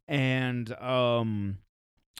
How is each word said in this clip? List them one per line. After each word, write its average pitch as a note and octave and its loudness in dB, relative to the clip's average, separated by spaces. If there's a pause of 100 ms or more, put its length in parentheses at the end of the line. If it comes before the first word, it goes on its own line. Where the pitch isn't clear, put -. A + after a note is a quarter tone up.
and, B2+ 0 (100)
um, A#2 0 (600)